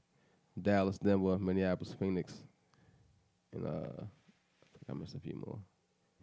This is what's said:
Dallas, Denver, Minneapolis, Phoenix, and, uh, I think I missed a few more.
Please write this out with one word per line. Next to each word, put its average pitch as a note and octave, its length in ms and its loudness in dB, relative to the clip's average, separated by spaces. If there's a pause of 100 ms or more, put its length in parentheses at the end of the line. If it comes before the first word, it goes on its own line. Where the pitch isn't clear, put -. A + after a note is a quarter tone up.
(600)
Dallas, G2 380 4
Denver, F#2+ 400 4
Minneapolis, F#2 600 2
Phoenix, F#2+ 340 0 (1200)
and, E2+ 140 -6
uh, D#2 40 -4
I - 20 -4 (260)
think - 920 -18
I - 20 -6
missed - 240 -10
a - 40 -8
few - 140 -8
more. - 240 -10 (640)